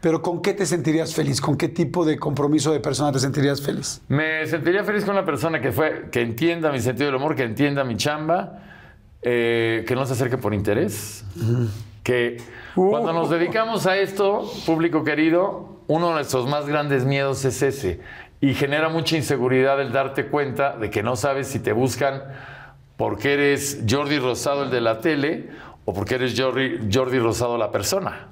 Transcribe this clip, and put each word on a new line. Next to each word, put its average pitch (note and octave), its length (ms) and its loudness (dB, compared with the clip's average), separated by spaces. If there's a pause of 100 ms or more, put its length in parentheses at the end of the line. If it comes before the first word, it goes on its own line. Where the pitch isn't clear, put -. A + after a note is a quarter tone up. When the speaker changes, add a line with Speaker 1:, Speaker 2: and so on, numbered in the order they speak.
Speaker 1:
¿Pero E3 220 2
con F3 200 -2
qué G3 120 2
te G3 100 -2
sentirías D#3+ 500 0
feliz? C#3+ 260 0
¿Con C#3+ 160 0
qué D#3+ 120 0
tipo E3+ 360 0
de D#3 140 2
compromiso D3 540 0
de D3 80 2
persona D3 300 0
te C3+ 80 0
sentirías C#3 420 0
feliz? - 480 -6
Speaker 2:
Me D#3 380 0
sentiría E3+ 380 0
feliz G#3 200 0
con G3+ 120 0
una F#3+ 80 2
persona D3+ 360 0
que B2 120 -2
fue, D3+ 400 0
que A#2+ 100 0
entienda D#3 480 0
mi C3+ 100 -2
sentido B2 260 0
del C#3 100 0
humor, D3 180 0
que B2+ 80 -2
entienda C#3 400 0
mi A#2+ 140 -2
chamba, D#3 640 -2 (640)
eh, A#2 680 2
que B2+ 80 2
no C3+ 100 -2
se B2 60 -2
acerque B2+ 260 0
por G#2 160 0
interés, G#2 680 -2 (120)
Speaker 1:
Ujú. A#2+ 320 0 (360)
Speaker 2:
que A#2+ 320 0 (400)
Speaker 1:
Uh. F#3 140 4
Speaker 2:
cuando E3 220 0
nos E3 160 0
dedicamos F3 600 0
a F#3+ 80 4
esto, G3 520 0 (180)
público D#3+ 360 2
querido, D#3+ 880 2
uno E3 200 2
de E3 60 2
nuestros C3 320 0
más D3 200 0
grandes C#3+ 380 2
miedos C#3 400 0
es C3 180 0
ese, C3 360 0 (420)
y C#3 140 4
genera D3 340 0
mucha E3 280 0
inseguridad C3 640 2
el C3+ 100 -2
darte C3+ 360 0
cuenta C#3 500 0
de G#2+ 140 -4
que G#2 120 -2
no A#2+ 140 0
sabes C3+ 320 0
si A#2 100 -4
te - 140 0
buscan C3+ 500 0 (720)
porque A2 380 0
eres C#3+ 540 2
Jordi C#3+ 320 2
Rosado, C3 420 0
el C3 80 -2
de B2 100 2
la A2+ 200 0
tele, D3+ 480 0 (380)
o G#2 60 -2
porque G2 220 -2
eres B2+ 240 0
Jordi, C3 540 0
Jordi C3 260 2
Rosado, A#2+ 400 0
la G#2+ 140 -2
persona. D3 600 -2